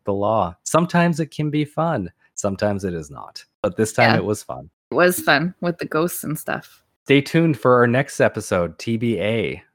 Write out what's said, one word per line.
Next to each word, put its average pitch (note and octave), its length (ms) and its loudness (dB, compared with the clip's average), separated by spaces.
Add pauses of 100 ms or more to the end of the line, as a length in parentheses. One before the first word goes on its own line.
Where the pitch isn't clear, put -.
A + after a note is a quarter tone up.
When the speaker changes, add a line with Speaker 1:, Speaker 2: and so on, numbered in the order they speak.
Speaker 1:
the G2+ 100 -2
law. G2+ 500 0
Sometimes E3+ 560 2
it D#3 120 -4
can D3+ 180 -4
be D3+ 160 0
fun. D3 460 -4 (240)
Sometimes G2+ 480 -2
it F2+ 100 -4
is D#2 160 -8
not. - 340 -18 (180)
But G2 160 -4
this A2 160 0
time A#2 180 4
Speaker 2:
Yeah. A#2 60 4
Speaker 1:
it F#2 80 -2
was G#2 180 -2
fun. C2 260 -14 (220)
Speaker 2:
It A2+ 40 -2
was F3 240 4
fun D#3+ 420 0
with F3 160 -2
the - 80 -10
ghosts E3 380 -2
and D3+ 140 -6
stuff. - 460 -10 (220)
Speaker 1:
Stay C#3 160 4
tuned E3 380 0
for B2+ 160 4
our A#2+ 120 6
next B2+ 320 0
episode, G2 600 0
T A2+ 180 -4
B A2+ 220 -2
A, G2 440 -2 (120)